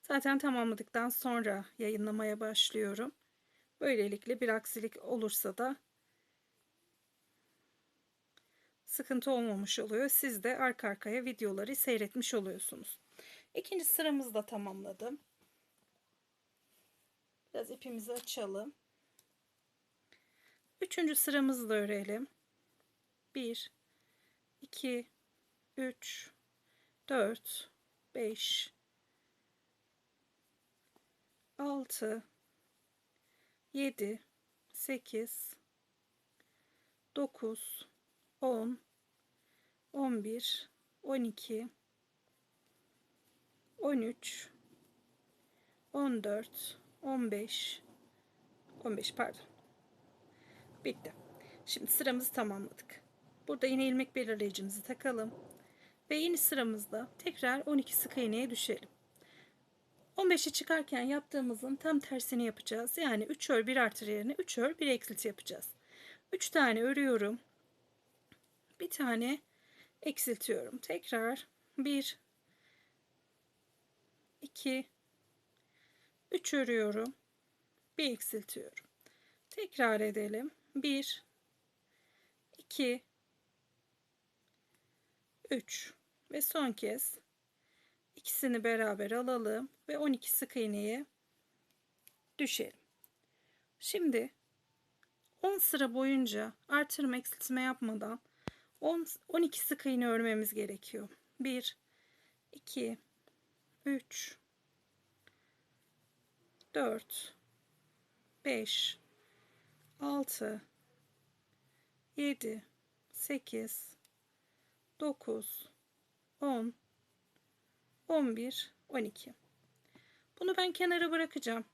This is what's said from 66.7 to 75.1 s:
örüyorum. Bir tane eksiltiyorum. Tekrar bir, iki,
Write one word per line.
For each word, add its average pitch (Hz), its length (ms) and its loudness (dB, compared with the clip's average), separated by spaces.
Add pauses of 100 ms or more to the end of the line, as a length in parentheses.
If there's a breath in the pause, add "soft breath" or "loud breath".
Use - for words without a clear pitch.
örüyorum. 240 580 4 (1400)
Bir 359 100 -4
tane 247 520 0 (600 soft breath)
eksiltiyorum. 240 760 -2
Tekrar 247 720 -2 (300)
bir, 277 420 0 (2250 soft breath)
iki, 262 440 -2 (1500 soft breath)